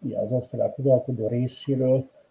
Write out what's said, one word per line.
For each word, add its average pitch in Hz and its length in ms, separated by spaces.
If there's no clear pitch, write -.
ugye - 180
az 104 120
osztrák 123 480
uralkodó 123 500
részéről 131 800